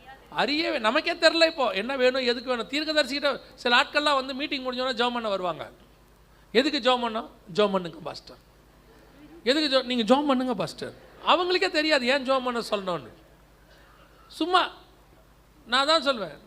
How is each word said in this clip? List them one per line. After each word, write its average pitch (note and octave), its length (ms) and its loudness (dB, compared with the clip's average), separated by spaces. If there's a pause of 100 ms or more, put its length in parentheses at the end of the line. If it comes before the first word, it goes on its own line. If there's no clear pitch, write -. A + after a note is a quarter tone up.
(360)
அறியவே, D4 420 0
நமக்கே D4+ 360 0
தெரியல E4 320 4
இப்போ C#4+ 240 0
என்ன A3 260 -4
வேணும், B3+ 260 2
எதுக்கு A#3+ 280 -2
வேணும். A3+ 180 -4
தீர்க்கதரிசிகிட்ட C#4+ 720 -2 (140)
சில A#3+ 280 4
ஆட்கள்லாம் D4 320 0
வந்து C4+ 200 -2
மீட்டிங் C#4 300 -6
முடிஞ்சோன்னா B3+ 280 -4
ஜெபம் A#3+ 200 0
பண்ண A#3 160 -4
வருவாங்க. F3+ 420 -4 (840)
"எதுக்கு C#4+ 260 2
ஜெபம் B3 240 0
பண்ணோம்?" A3+ 260 -6 (260)
"ஜெபம் G#3 180 2
பண்ணுங்க F3+ 260 -4
பாஸ்டர்." C#3 380 -14 (1080)
"எதுக்கு C#4 340 2
ஜெபம்?" A#3+ 80 -4
"நீங்க A#3+ 280 4
ஜெபம் D4 120 2
பண்ணுங்க B3+ 280 0
பாஸ்டர்." D3+ 400 -8 (320)
அவங்களுக்கே F4+ 440 2
தெரியாது D4+ 360 2
ஏன் C4 240 0
ஜெபம் C4 140 2
பண்ண A#3+ 260 -2
சொல்லணும்னு. F3+ 380 -4 (1200)
சும்மா E4+ 440 0 (960)
நான் C4 200 2
தான் D#4 160 4
சொல்வேன், G3+ 440 -4